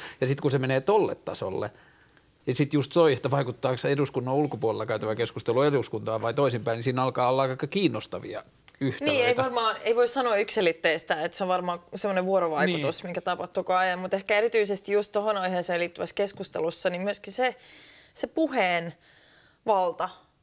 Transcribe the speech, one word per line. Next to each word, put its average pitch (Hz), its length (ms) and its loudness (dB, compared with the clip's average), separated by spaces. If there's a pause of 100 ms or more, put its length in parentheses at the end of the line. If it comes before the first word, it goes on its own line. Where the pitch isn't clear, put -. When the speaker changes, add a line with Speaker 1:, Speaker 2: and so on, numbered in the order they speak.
(220)
Speaker 1:
Ja 131 60 2
sit 139 140 0
kun 143 100 2
se 135 80 2
menee 131 220 2
tolle 196 340 4
tasolle, - 560 -6 (760)
ja 131 80 0
sit 147 180 0
just 147 200 2
toi, 160 200 6
että 123 180 -2
vaikuttaako 127 460 0
se 139 120 -2
eduskunnan 135 460 0
ulkopuolella 110 500 0
käytävä 110 300 -2
keskustelu 117 460 0
eduskuntaan 113 600 0
vai 113 120 -2
toisinpäin, 120 420 0
niin 117 80 -8
siinä 127 200 0
alkaa 123 260 2
olla 131 120 2
aika 131 260 -2
kiinnostavia 107 760 -4 (380)
yhtälöitä. 277 360 0
Speaker 2:
Niin, 247 100 4
ei 247 100 4
varmaan, 240 460 0
ei 226 120 2
voi 240 120 4
sanoa 240 280 0
yksiselitteistä, 170 880 2
että 175 160 -4
se 202 60 -2
on 185 40 0
varmaan 180 320 0 (160)
semmoinen 185 300 0
vuorovaikutus, 165 720 2
Speaker 1:
Niin. - 100 -10
Speaker 2:
minkä 175 140 -6
tapahtuu 175 420 -4
koko 185 120 0
ajan. 185 240 2
Mut 185 140 -4
ehkä 196 240 0
erityisesti 208 540 0
just 208 200 2
tohon 208 260 0
aiheeseen 180 420 -2
liittyvässä 175 360 -4
keskustelussa, 180 760 -2
niin 180 120 -4
myöskin 202 320 -6
se, 254 220 0 (580)
se - 140 -4
puheen 185 640 0 (720)
valta, 185 440 0 (340)